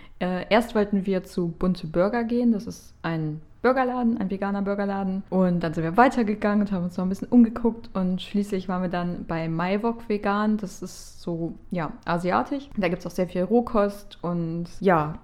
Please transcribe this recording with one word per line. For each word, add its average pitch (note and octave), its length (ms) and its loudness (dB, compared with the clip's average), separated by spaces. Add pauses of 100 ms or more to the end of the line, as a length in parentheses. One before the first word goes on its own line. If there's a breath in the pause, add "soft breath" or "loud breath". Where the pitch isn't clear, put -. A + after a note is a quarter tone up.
(200 loud breath)
Äh, F3+ 300 -2
erst A3+ 240 4
wollten G3+ 320 2
wir F#3+ 180 0
zu F3 240 -2
Bunte E3+ 380 0
Burger G3 380 2
gehen, A#3+ 280 4
das G3+ 140 -2
ist - 360 -14
ein D#3 380 -2 (220)
Burgerladen, B3 560 2
ein F#3+ 120 -2
veganer G3 300 -2
Burgerladen. G3 680 -2
Und F3+ 300 4
dann E3 120 -2
sind E3 120 -2
wir E3 120 -2
weitergegangen G#3+ 680 4
und G3+ 60 -4
haben F3+ 120 -2
uns F3+ 140 -6
noch F#3 80 0
ein - 20 0
bisschen G3 200 -4
umgeguckt. A3+ 640 4
Und F#3 260 -2
schließlich G3+ 480 -4
waren F#3 140 -2
wir F3+ 80 -2
dann F3 340 -4
bei E3 240 -4
Maiwok G3+ 640 -2
Vegan. G#3 480 0
Das F#3 240 -10
ist - 400 -14
so, E3 320 -4 (160)
ja, E3 220 -2 (120)
asiatisch. F#3+ 720 -2
Da F#3+ 120 0
gibt's F3 180 -4
auch F3 40 -10
sehr F#3 160 0
viel F3+ 160 -2
Rohkost G3+ 800 0
und, E3+ 460 -4 (140)
ja, E3 440 4